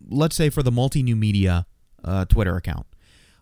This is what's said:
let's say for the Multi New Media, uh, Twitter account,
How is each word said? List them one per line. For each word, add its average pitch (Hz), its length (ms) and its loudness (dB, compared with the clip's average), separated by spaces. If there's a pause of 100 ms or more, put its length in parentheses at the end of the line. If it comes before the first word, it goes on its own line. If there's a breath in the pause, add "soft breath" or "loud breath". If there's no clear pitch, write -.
let's 151 300 -2
say 156 120 2
for 143 140 -4
the 127 80 2
Multi 131 320 0
New 120 140 0
Media, 98 480 2 (380)
uh, 95 200 -2
Twitter 90 320 2
account, 85 320 -8 (540 soft breath)